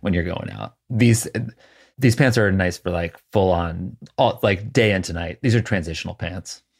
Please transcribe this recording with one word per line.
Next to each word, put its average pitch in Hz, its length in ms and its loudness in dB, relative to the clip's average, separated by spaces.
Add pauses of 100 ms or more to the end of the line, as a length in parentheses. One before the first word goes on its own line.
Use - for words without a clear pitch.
when 98 120 -2
you're 87 100 0
going 85 280 -8
out. - 240 -12 (140)
These, 117 380 4 (720)
these 127 180 4
pants 127 220 4
are 104 140 4
nice 92 260 0
for, - 140 -8
like, 85 260 -6 (160)
full 95 180 4
on, 85 460 -4 (200)
all, 123 240 2
like, 101 320 0
day 110 200 4
and 92 200 -4
night. 85 280 -8
These 117 140 2
are 117 60 4
transitional 87 540 -6
pants. - 480 -12 (160)